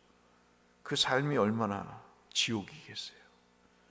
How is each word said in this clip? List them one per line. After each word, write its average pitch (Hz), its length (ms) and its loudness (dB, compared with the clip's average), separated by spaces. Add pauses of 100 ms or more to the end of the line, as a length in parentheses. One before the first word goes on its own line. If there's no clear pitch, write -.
(840)
그 143 140 -2
삶이 139 400 2
얼마나 104 640 0 (300)
지옥이겠어요. - 840 -4 (720)